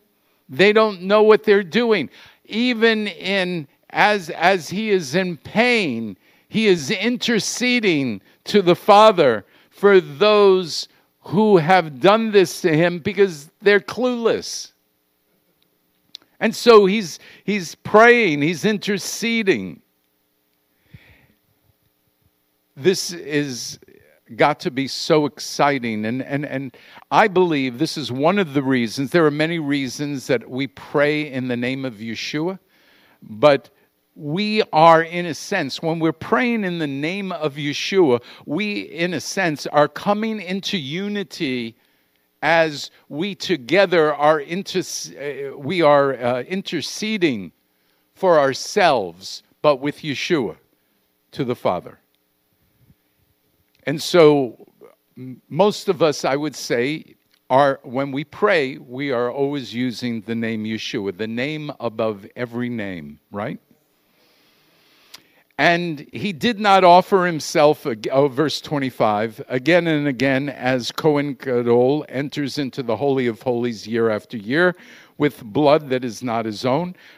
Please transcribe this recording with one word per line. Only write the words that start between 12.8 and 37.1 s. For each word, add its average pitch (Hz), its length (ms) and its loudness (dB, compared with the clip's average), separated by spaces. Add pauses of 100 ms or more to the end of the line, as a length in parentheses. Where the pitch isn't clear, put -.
because 175 500 -2 (120)
they're 202 180 4
clueless. 226 960 -4 (1700)
And 208 140 0
so 214 320 6
he's, 190 320 -4 (260)
he's 190 300 -4
praying, 220 680 4
he's 160 240 -2
interceding. 202 1160 -2 (3000)
This 175 380 -2
is 143 680 -6 (560)
got 147 260 2
to 175 100 -6
be 131 160 -4
so 156 400 0
exciting. 120 760 -2
And, 120 200 -4
and, 143 220 -6
and 135 300 -10 (360)
I 185 160 4
believe 156 500 0
this 156 180 -2
is 127 160 -8
one 156 280 0
of 151 140 -2
the 143 100 0
reasons, 127 480 -2
there 170 140 4
are 147 60 4
many 160 280 -4
reasons 143 680 -6
that 120 220 -2
we 131 180 -6
pray 151 640 -2
in 127 160 -6
the 123 100 -4
name 131 280 -6
of 120 100 -10
Yeshua, 147 640 -8 (640)
but 139 480 2 (460)
we 196 480 -2 (100)
are, 165 300 8
in 175 240 -6
a 151 60 -6
sense, 156 480 -6
when 165 180 -2
we're 160 120 0
praying 233 520 -2
in 175 160 -4
the 151 80 -4
name 175 440 -6